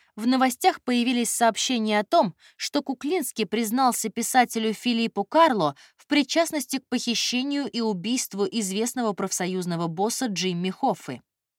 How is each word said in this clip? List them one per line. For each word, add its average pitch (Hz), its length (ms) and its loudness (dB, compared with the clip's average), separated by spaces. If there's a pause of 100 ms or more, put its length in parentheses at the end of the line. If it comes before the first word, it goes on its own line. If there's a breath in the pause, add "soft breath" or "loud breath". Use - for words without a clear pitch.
(140)
в 220 140 -2
новостях 262 540 2
появились 240 480 2
сообщения 220 680 2
о 208 60 0
том, 269 320 2 (180 soft breath)
что - 260 -4
Куклинский 277 640 -4
признался 233 640 0
писателю 226 640 0
Филиппу 226 520 -2
Карло 226 500 4 (220 soft breath)
в - 100 -20
причастности 294 720 0
к - 80 -14
похищению 254 800 -2
и 233 140 -6
убийству 202 680 -2
известного 214 680 -2
профсоюзного 180 720 -2
босса 247 380 -2
Джимми 185 440 -2
Хоффы. 190 520 -4 (360)